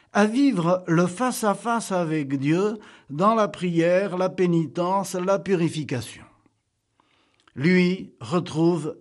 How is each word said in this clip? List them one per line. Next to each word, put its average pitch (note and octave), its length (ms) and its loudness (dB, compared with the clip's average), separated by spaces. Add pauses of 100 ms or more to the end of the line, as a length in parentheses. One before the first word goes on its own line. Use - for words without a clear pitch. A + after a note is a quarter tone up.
(140)
à G#3 100 4
vivre G#3+ 600 2
le F3 200 4
face-à-face A3+ 840 -2
avec D#3 460 -2
Dieu F3+ 400 0 (320)
dans F#3+ 240 2
la G#3+ 140 2
prière, F3+ 680 0
la F#3 140 0
pénitence, F3+ 840 0
la F#3+ 240 0
purification. D#3 840 -4 (1300)
Lui F3+ 640 2
retrouve D#3 840 -2